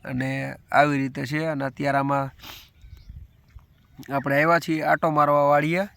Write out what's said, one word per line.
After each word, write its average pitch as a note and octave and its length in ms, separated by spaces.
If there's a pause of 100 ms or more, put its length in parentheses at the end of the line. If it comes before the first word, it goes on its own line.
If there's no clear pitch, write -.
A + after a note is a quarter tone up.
અને C3+ 240 (420)
આવી C#3+ 300
રીતે C3+ 260
છે. D3+ 200
અને C#3+ 180
અત્યારે C#3 340
આમાં C#3 280 (1800)
આપણે C#3 260
આવ્યા D#3+ 300
છીએ D#3 200
આંટો D#3 260
મારવા D3 380
વાડીએ. D#3 340 (140)